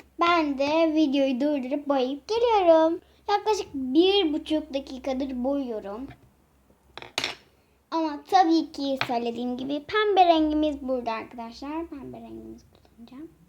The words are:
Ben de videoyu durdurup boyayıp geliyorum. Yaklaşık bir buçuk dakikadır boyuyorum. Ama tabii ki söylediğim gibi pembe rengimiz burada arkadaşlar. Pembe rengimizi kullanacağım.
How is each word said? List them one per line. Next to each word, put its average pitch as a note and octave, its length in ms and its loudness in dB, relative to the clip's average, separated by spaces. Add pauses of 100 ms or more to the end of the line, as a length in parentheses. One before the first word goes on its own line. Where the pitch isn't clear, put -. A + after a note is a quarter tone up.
(200)
Ben D#4+ 380 2
de D#4 380 2
videoyu C#4 460 2
durdurup C#4+ 460 -2
boyayıp C#4 400 -2
geliyorum. F4+ 720 4 (300)
Yaklaşık G#4 440 0
bir D#4 600 2
buçuk D#4 400 -4
dakikadır C4+ 680 -6
boyuyorum. B3 640 -4 (1800)
Ama D4+ 380 -4
tabii E4 420 4
ki C#4 260 -4 (100)
söylediğim A#3+ 500 -4
gibi C#4 260 -6
pembe G#4 420 4
rengimiz D4+ 560 2
burada B3+ 300 -4
arkadaşlar. B3 760 -10
Pembe B3+ 340 -16
rengimizi A3+ 500 -18
kullanacağım. B3 580 -20 (200)